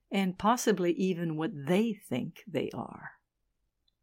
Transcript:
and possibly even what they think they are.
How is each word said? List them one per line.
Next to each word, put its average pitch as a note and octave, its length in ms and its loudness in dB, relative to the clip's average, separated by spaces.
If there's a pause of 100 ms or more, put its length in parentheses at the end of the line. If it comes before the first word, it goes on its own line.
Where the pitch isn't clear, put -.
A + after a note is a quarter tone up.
(120)
and F#3+ 260 0
possibly G3+ 540 4
even E3+ 460 0
what D3+ 300 -4
they G#3 260 2
think - 520 -6
they - 260 -4
are. - 500 -12 (800)